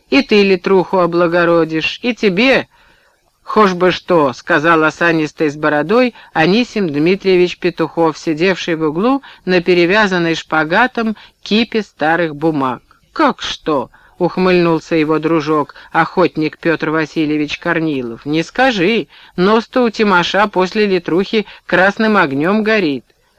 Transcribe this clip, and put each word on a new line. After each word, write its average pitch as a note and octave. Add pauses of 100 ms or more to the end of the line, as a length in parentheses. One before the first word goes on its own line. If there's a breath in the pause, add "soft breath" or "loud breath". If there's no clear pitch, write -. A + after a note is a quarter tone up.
(100)
и C#4
ты G#3
литруху F#3+
облагородишь, E3+
и A#3+
тебе, G#3+ (760 soft breath)
хошь G3
бы F3
что», D#3+
сказал D#3+
осанистый D#3+
с D3
бородой D#3 (180 loud breath)
Анисим F#3+
Дмитриевич F3+
Петухов, E3
сидевший E3
в D#3+
углу F#3 (220 loud breath)
на F3+
перевязанной F3
шпагатом G#3 (260 loud breath)
кипе A3
старых D#3+
бумаг. C#3+ (300)
«Как C#4+
что?» - (300 soft breath)
ухмыльнулся F3
его D#3
дружок, D#3 (180 loud breath)
охотник D#3+
Пётр D#3
Васильевич D3+
Корнилов. D3
«Не D#3
скажи, G#3+ (280 loud breath)
нос-то A3
у A#3
Тимоша G3
после G3+
литрухи F#3 (200 loud breath)
красным G3+
огнём E3+
горит. G3 (340)